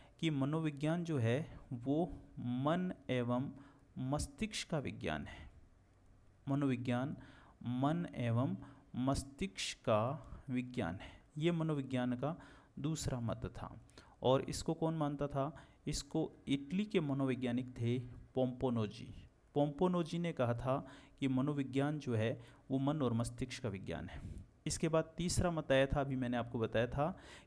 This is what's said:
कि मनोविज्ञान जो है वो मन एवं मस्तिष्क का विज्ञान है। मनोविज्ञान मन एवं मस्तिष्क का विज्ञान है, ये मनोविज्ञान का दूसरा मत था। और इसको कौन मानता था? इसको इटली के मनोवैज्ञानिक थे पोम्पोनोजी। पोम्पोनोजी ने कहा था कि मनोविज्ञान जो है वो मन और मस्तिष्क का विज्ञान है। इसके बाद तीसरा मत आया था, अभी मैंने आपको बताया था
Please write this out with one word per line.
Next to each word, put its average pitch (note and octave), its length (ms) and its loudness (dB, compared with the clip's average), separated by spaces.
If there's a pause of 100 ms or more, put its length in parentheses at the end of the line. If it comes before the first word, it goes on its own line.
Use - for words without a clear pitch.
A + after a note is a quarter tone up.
(200)
कि D#3+ 100 2
मनोविज्ञान D3+ 760 2
जो D#3+ 140 0
है A#2+ 420 2 (140)
वो C#3 400 2 (260)
मन D3 540 2 (160)
एवं B2 420 2 (460)
मस्तिष्क D3 720 -2
का D#3+ 100 0
विज्ञान E2 460 -2
है। - 240 -14 (1000)
मनोविज्ञान C3 640 0 (480)
मन C#3 420 0 (100)
एवं A#2+ 400 2 (400)
मस्तिष्क - 840 -2
का A#2+ 520 2 (200)
विज्ञान B2 460 -2
है, - 160 -12 (260)
ये D#3+ 140 2
मनोविज्ञान C3 640 0
का C3+ 220 -2 (440)
दूसरा C#3 400 0
मत A2+ 260 -2
था। - 300 -8 (460)
और C3 200 6
इसको - 320 -2
कौन D#3+ 220 0
मानता D3 320 0
था? C#3+ 400 -2 (200)
इसको - 440 -2 (160)
इटली C#3+ 380 0
के G#3 140 2
मनोवैज्ञानिक B2+ 800 0
थे A#2+ 180 2 (360)
पोम्पोनोजी। B2 800 0 (400)
पोम्पोनोजी E3 680 2
ने E3+ 140 0
कहा A#2+ 200 2
था B2+ 320 0 (340)
कि C#3 80 2
मनोविज्ञान C#3 720 2
जो B2+ 160 -2
है A2+ 260 2 (300)
वो C3+ 80 2
मन D3 220 2
और A#2+ 120 2
मस्तिष्क A#2 500 -2
का A2 60 0
विज्ञान - 400 -4
है। - 120 -10 (440)
इसके D#3+ 240 0
बाद D#3+ 280 2
तीसरा F3 340 2
मत D#3 200 0
आया C3+ 140 8
था, C#3+ 160 2
अभी C3+ 140 0
मैंने B2 220 0
आपको A#2 220 -2
बताया A2+ 280 4
था D3 300 0 (300)